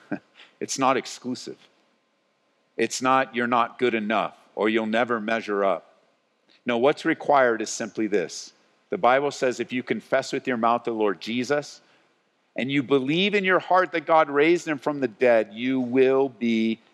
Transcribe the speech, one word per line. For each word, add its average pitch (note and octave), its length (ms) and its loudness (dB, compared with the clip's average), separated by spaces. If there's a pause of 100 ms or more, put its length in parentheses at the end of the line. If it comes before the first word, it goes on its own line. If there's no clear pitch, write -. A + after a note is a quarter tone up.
(100)
<laughs> G2+ 80 -8 (420)
It's - 180 -8
not C3 180 2
exclusive. - 600 -10 (1200)
It's - 240 -4
not, C3 340 2
"You're A#2+ 120 -2
not A#2 320 0
good B2 160 0
enough," G#2 420 -2 (180)
or, G#2+ 140 0
"You'll A2 180 0
never A2+ 340 -2
measure G#2 440 -4
up." F#2 220 0 (800)
No, A#2+ 120 0
what's C3+ 260 2
required C3+ 580 2
is G#2 80 -8
simply A2 360 -6
this. F#2 460 -4 (380)
The G2+ 80 -4
Bible C3 320 2
says, B2 300 -2
"If A#2 120 -8
you B2 100 -4
confess C3 500 -4
with C3+ 140 -6
your B2+ 120 -2
mouth A#2 260 2
the A#2 80 -4
Lord G#2 280 0
Jesus B2+ 600 -4 (760)
and B2 140 -4
you C#3+ 120 0
believe C#3+ 520 2
in G3+ 100 0
your F#3 140 2
heart F3+ 340 0
that D#3+ 140 -4
God D#3+ 220 4
raised D#3 400 2
him D3 100 -2
from D3 220 -4
the C3 80 0
dead, A2 440 2
you B2+ 280 -2
will C3 480 2
be A2+ 500 0 (160)